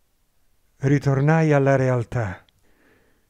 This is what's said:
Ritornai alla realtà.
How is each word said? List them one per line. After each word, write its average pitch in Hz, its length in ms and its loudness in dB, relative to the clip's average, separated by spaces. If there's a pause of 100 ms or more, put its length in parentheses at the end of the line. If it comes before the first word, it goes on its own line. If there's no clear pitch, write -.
(760)
Ritornai 143 760 0
alla 139 240 2
realtà. 123 680 -4 (840)